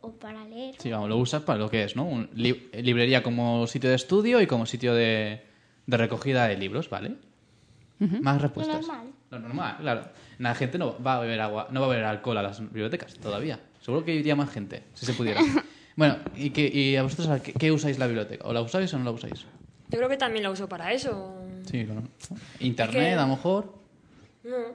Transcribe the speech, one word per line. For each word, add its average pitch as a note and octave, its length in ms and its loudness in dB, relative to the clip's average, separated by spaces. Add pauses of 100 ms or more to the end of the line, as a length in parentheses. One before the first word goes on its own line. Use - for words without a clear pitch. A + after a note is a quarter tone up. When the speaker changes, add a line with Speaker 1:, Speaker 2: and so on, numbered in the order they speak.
Speaker 1:
o A3+ 100 -12
para G#3+ 320 -16
leer. A#3+ 360 -12
Speaker 2:
Sí, A#3 120 -6
vamos, G#2+ 160 -2
lo A2 100 2
usas B2+ 260 2
para B2 160 2
lo G#2+ 100 -2
que A2+ 140 2
es, G2+ 120 -4
¿no? C3 80 -2
Un C3+ 300 -4
li-, A#2+ 400 0
librería A#2+ 500 4
como A#2+ 440 2
sitio B2+ 220 0
de B2+ 60 6
estudio G#3+ 460 4
y F3+ 60 6
como A#2 180 0
sitio A#2+ 280 0
de, A2 480 2 (440)
de A#2+ 120 2
recogida A#2+ 500 2
de G2+ 100 2
libros, G2+ 320 -4
¿vale? A2 260 -6 (880)
Speaker 3:
Ujú. G3 200 2
Speaker 2:
Más C#3 200 4
respuestas. D#4 400 -2
Speaker 1:
Lo D#4+ 60 -6
normal. B3 200 -12 (240)
Speaker 2:
Lo B2+ 80 -12
normal, A#2+ 400 -6
claro. B2+ 220 -2 (380)
La A#2+ 140 0
gente B2+ 240 -2
no C3 240 -4
va C3 140 2
a B2 60 0
beber A#2 180 -2
agua, G#2+ 320 -2
no C3 80 -2
va C3+ 60 4
a C3 60 4
beber A#2 140 2
alcohol G#2+ 340 0
a - 40 2
las G2+ 160 -4
bibliotecas A2 560 -6
todavía. A2+ 440 -4 (220)
Seguro D3 220 -2
que E3 120 0
iría D3 200 2
más C#3+ 140 0
gente, F#2+ 340 -8 (120)
si - 100 -12
se B2 80 0
pudiera. A2+ 280 0
Speaker 1:
<laughs> - 540 0
Speaker 2:
Bueno, D3+ 220 6 (180)
¿y C#3+ 140 -2
qué, D3 180 2
y C3+ 300 2
a C3 60 4
vosotros D#3+ 260 -2
a C3+ 120 2
qué, - 120 -10
qué D#3 180 2
usáis D3 280 2
la C3 80 2
biblioteca? A2 400 -4
¿O A2 40 -2
la A#2 100 0
usáis F#3 320 -2
o D3 40 -2
no B2+ 80 -2
la A#2+ 60 -2
usáis? - 340 -10 (440)
Speaker 4:
Yo A#3 80 -2
creo B3 120 2
que C4+ 80 0
también A3+ 260 0
la G3 80 0
uso F#3+ 160 -6
para F3 240 -6
eso. A3 440 -4 (340)
Speaker 2:
Sí, A#2 160 -2
claro. G#2+ 160 -6 (580)
Internet, A#2+ 380 0
Speaker 4:
Es - 120 6
que F#3 40 2
Speaker 2:
a E3 80 4
lo C3+ 60 4
mejor. F#3 460 0 (680)
Speaker 4:
No. B3 140 -6 (180)